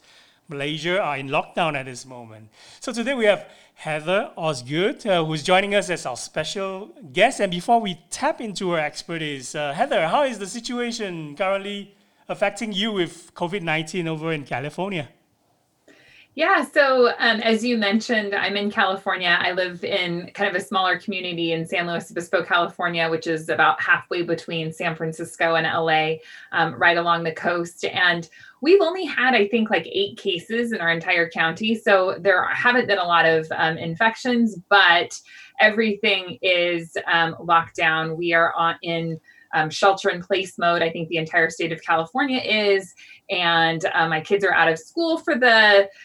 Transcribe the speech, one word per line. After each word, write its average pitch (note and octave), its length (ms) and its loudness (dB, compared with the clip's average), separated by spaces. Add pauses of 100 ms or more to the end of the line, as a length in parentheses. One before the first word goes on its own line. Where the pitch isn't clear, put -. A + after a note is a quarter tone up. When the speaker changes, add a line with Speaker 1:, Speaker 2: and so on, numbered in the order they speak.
(480)
Speaker 1:
Malaysia, D3+ 520 -4
are D3+ 160 -2
in C3+ 120 -8
lockdown D#3 480 -2
at C3 100 -6
this B2 180 -14
moment. A2+ 440 -18 (320)
So C4 120 -8
today A#3 220 -4
we A#3 120 2
have G3+ 220 4 (280)
Heather D#3+ 600 -4
Osgood, D#3 680 -2
uh, F3+ 200 2
who's D#3 180 -4
joining F#3+ 320 2
us F3+ 160 2
as D#3+ 160 -4
our B2+ 100 -6
special F#3+ 800 -8 (180)
guest. G3+ 280 2
And G3 100 0
before G3+ 300 2
we F#3+ 180 -6 (100)
tap - 320 -4
into G3 300 -4
her E3+ 80 0
expertise, D3+ 800 -6
uh, D3 160 -4
Heather, G3+ 340 0
how A3+ 160 2
is B3 160 -2
the G3 80 -10
situation A3+ 880 -8
currently G3 580 -4 (360)
affecting G3+ 440 -4
you G#3 200 -2
with F3 420 -6
covid F3 280 -6
nineteen E3 440 -4
over D#3+ 260 -4
in D3+ 120 -6
California? D3 640 -6 (1300)
Speaker 2:
Yeah, D#4+ 280 2
so, C4 540 4
um, A3+ 240 2
as A3+ 220 2
you A#3+ 140 0
mentioned, G#3 560 0
I'm G3 220 -2
in G3+ 120 -2
California. F#3+ 720 0
I F3+ 120 0
live F3+ 320 -4
in F3 500 -4
kind G3+ 160 -2
of F3+ 100 -2
a F#3 40 -8
smaller F#3 340 0
community F3+ 540 -4
in E3 120 -2
San F3 220 -4
Luis E3+ 240 -6
Obispo, F3 320 -2
California, E3+ 640 0
which D#3+ 200 -2
is D#3+ 200 -4
about D#3 320 2
halfway F3 420 -2
between E3 500 -6
San E3 240 -6
Francisco E3 580 -2
and D#3+ 100 0
L E3 260 0
A, D#3 300 2 (300)
um, E3 240 0
right F3 220 4
along E3+ 260 2
the E3 80 -2
coast. F3 540 -4
And F3 440 0 (340)
we've F4+ 180 8
only F4+ 240 0
had, B3+ 320 2
I G3+ 100 4
think, A3 240 0
like, F3 160 0
eight G3+ 300 -4
cases A3+ 560 -4
in G3 80 -4
our E3 100 0
entire E3+ 400 0
county. F3+ 460 -2
So F#3+ 420 2
there F3+ 280 2
haven't A#3+ 420 2
been G3 100 2
a F3+ 60 0
lot E3+ 220 4
of, D#3+ 280 4
um, D#3+ 240 0
infections, A3 800 0 (100)
but F3+ 480 4 (440)
everything G#3 840 0
is, F3 540 0 (100)
um, E3 320 2
locked E3+ 380 2
down. D#3+ 400 0
We E3+ 160 -2
are E3 240 4
on, E3 260 2
in, E3 380 -4 (340)
um, D#3 160 2
shelter F#3+ 400 2
in F3 100 -4
place F#3+ 380 -4
mode. E3+ 240 2
I E3 80 0
think E3 200 -6
the E3+ 60 -4
entire E3 320 0
state E3+ 220 -4
of D#3+ 100 -8
California B3+ 600 0
is, G3+ 520 0 (380)
and, E3 540 2 (100)
uh, E3 140 2
my D#3+ 120 0
kids G3 240 0
are F3+ 80 4
out E3+ 160 6
of D#3+ 120 0
school E4 380 -2
for D#4+ 180 0
the, G#3+ 520 6 (160)